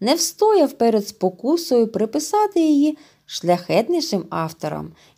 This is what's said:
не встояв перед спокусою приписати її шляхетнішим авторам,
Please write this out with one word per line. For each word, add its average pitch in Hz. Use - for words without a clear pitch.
не 247
встояв 339
перед 220
спокусою 240
приписати 311
її 302
шляхетнішим 175
авторам, 160